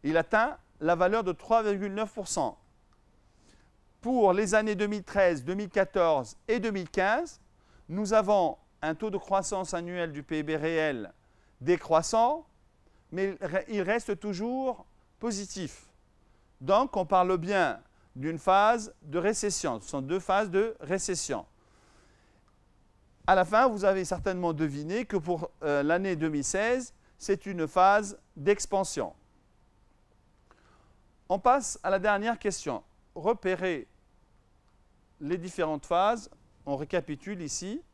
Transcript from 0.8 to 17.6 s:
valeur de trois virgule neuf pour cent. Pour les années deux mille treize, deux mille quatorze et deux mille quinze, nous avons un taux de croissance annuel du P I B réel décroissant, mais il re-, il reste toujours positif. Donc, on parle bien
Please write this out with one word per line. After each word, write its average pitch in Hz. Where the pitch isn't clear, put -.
valeur 196
de 180
trois 226
virgule 202
neuf 208
pour 196
cent. 131
Pour 226
les 202
années 214
deux 208
mille 208
treize, 175
deux 175
mille 196
quatorze 170
et 233
deux 220
mille 185
quinze, 220
nous 196
avons 196
un 156
taux 220
de 190
croissance 190
annuel 170
du 143
P 156
I 151
B 151
réel 151
décroissant, 180
mais 185
il 190
re-, 185
il 208
reste 202
toujours 233
positif. 226
Donc, 196
on 180
parle 185
bien 170